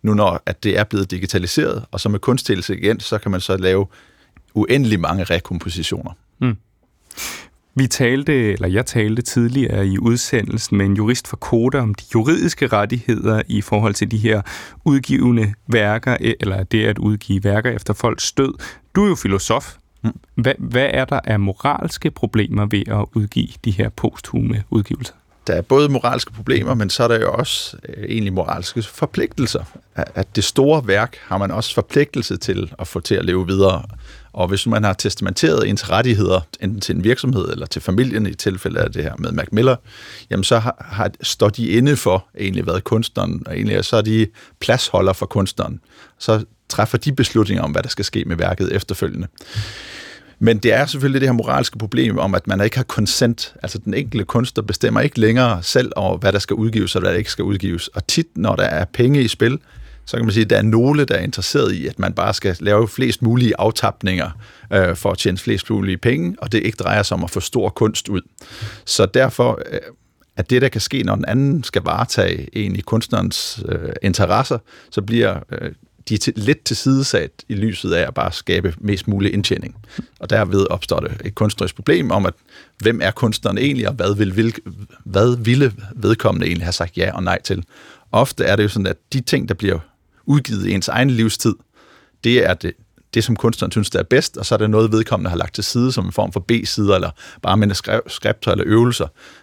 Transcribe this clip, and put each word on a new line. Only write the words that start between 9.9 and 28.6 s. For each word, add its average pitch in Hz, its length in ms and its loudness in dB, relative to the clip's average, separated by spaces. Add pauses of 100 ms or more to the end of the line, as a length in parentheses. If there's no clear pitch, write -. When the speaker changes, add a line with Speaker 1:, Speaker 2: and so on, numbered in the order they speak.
Speaker 2:
udsendelsen 113 800 0
med 98 80 4
en 98 100 2
jurist 107 320 0
fra - 80 -12
Koda 127 440 2
om 110 140 0
de - 100 -14 (100)
juridiske 147 520 2
rettigheder 110 800 0
i 110 120 0
forhold 104 340 0
til 98 160 -2
de 110 80 0
her 107 240 2 (420)
udgivne 123 720 2 (120)
værker, 113 540 2
e-, 113 200 0
eller 95 240 -2
det 110 220 0
at 107 120 0
udgive 104 460 0
værker 107 260 2
efter 107 240 -2
folks - 380 -2
død. 135 220 0 (400)
Du 196 100 4
er 208 40 4
jo 180 60 4
filosof. 107 600 -2 (280)
Speaker 1:
Mm. 110 100 -2 (220)
Speaker 2:
Hvad, 127 240 2
hvad 123 320 0
er 131 140 0
der 139 200 -2
af 107 160 2
moralske 143 720 -2
problemer 107 560 0
ved 104 220 -2
at 104 160 0 (100)
udgive 113 340 0 (160)
de 117 60 0
her 107 180 0
posthume 113 800 -2
udgivelser? - 440 -2 (340)
Speaker 1:
Der 87 60 0
er 82 60 0
både 139 280 4
moralske 123 440 -2
problemer, 127 420 0
men 107 160 0
så - 140 0
er 117 40 4
der 113 120 4
jo - 120 0
også, - 440 -4 (120)
øh, 101 160 -12
egentlig 104 280 -2
moralske 90 500 -4